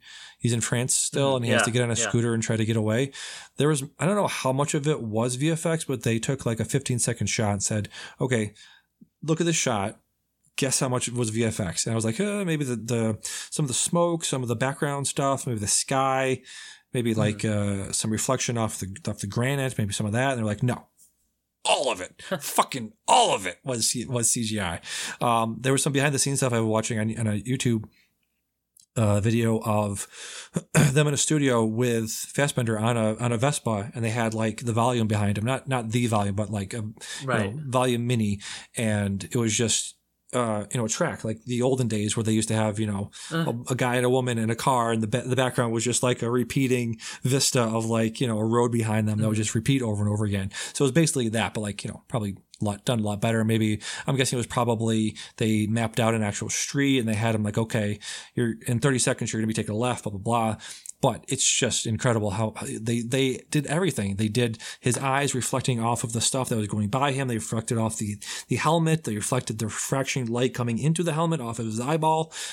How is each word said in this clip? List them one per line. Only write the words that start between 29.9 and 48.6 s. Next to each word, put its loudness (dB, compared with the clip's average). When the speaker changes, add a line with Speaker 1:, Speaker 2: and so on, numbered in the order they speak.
Speaker 1:
<clears throat> 6
them 4
in 0
a 0
studio 4
with 0
Fassbender -2
on 2
a, 2
on 0
a 0
Vespa, 0
and -4
they 0
had, 0
like, -2
the 0
volume 2
behind 2
him, -2
not, -2
not -2
the 2
volume, 2
but, -2
like, -4
a, -6
Speaker 2:
Right. 0
Speaker 1:
you -8
know, -8
volume 2
mini, 2
and 0
it -4
was 2
just, 0
uh, 0
you -2
know, 0
a -2
track, -2
like -6
the -2
olden 2
days 0
where 0
they 2
used 2
to 0
have, 2
you 0
know, -4
Speaker 2:
Uh. 0
Speaker 1:
a, -2
a 0
guy 0
and 4
a 4
woman 2
in 2
a 0
car, 2
and 2
the 0
ba-, 0
the 0
background 2
was 0
just, 0
like, 2
a 0
repeating 2
vista 2
of, 0
like, 0
you 0
know, 0
a 0
road 4